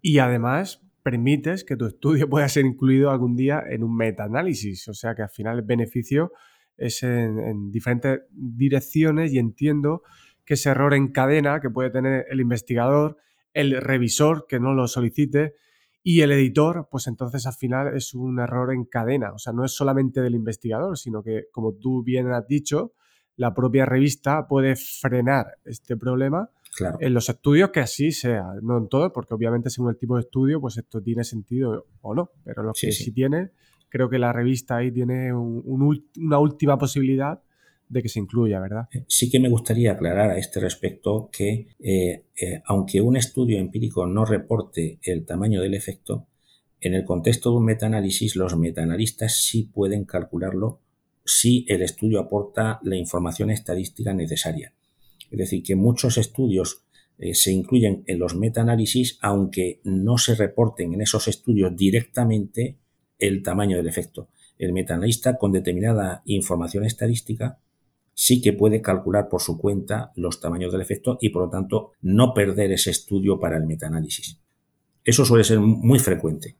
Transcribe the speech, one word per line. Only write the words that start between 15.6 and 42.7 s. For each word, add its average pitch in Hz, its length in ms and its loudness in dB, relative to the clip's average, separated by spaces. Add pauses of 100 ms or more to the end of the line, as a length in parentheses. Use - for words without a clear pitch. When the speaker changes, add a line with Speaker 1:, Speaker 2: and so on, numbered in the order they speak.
Speaker 1:
y 170 160 6
el 147 100 6
editor, 147 580 4
pues 131 200 -6
entonces 123 380 -6
al 123 80 -6
final 131 420 -4
es 127 180 -8
un 127 240 -4
error 123 340 -2
en 127 120 -2
cadena. 117 480 -2
O 104 60 -16
sea, 120 140 -10
no 120 120 -2
es 131 80 -4
solamente 135 480 0
del 123 160 0
investigador, 117 640 -4
sino 110 260 -8
que, 110 260 -6
como 110 240 -4
tú 123 300 -4
bien 127 280 0
has 120 140 -2
dicho, 147 480 -2 (400)
la 120 200 -2
propia 131 320 2
revista 139 640 0
puede 135 280 2
frenar 127 880 -2
este - 320 -8
problema 135 520 -2 (260)
Speaker 2:
Claro. 85 280 -4
Speaker 1:
en 131 100 2
los 120 160 2
estudios, 147 400 4
que 180 120 0
así 139 320 0
sea, 113 340 -2 (160)
no 120 160 0
en 107 100 -2
todos, 170 240 0
porque 120 220 -8
obviamente 117 340 0
según 123 220 -2
el 110 80 -6
tipo 123 180 -2
de 117 60 0
estudio, 135 360 0
pues 120 200 -8
esto 110 240 -10
tiene 117 200 -2
sentido 117 640 -4 (140)
o 104 140 -8
no, 175 160 -2 (140)
pero 110 180 -10
los 110 160 -6
Speaker 2:
Sí, - 80 -4
Speaker 1:
que 110 60 -2
Speaker 2:
sí. - 120 -6
Speaker 1:
sí 113 80 -8
tiene, 143 380 0 (400)
creo 127 180 0
que 127 100 0
la 120 140 2
revista 120 440 0
ahí 123 140 0
tiene 123 440 -2
un, 120 320 -4
un 131 160 0
ult-, 147 340 0
una 156 220 2
última 147 400 2
posibilidad 135 640 0 (480)
de 123 120 -2
que 117 60 -4
se 107 120 -4
incluya, 104 380 0
¿verdad? 104 320 -6
Speaker 2:
Eh, - 160 -8
sí - 240 0
que 131 80 4
me 127 120 4
gustaría 113 420 2
aclarar 92 380 2
a 90 80 0
este - 220 -6
respecto 101 720 -4
que, 110 380 -4 (100)
eh, 92 460 0 (160)
eh, 90 240 -6
aunque 98 380 0